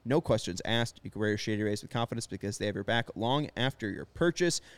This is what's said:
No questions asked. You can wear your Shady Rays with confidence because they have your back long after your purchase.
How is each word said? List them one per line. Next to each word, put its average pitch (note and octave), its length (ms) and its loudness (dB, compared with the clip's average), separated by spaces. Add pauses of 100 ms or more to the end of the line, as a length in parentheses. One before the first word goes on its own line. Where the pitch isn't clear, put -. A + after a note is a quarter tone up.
No C#3 160 4
questions G#2+ 460 0
asked. A#2 360 0
You G#2+ 80 -12
can G2+ 100 -6
wear G#2+ 100 4
your G#2 80 2
Shady G#2+ 240 0
Rays G#2+ 180 0
with - 100 -14
confidence A#2 360 -2
because G2 320 -6
they G#2 80 0
have G2+ 80 0
your G2 100 -4
back A#2 300 0
long B2+ 420 0
after A#2+ 320 -2
your - 160 -6
purchase. E3+ 560 2 (180)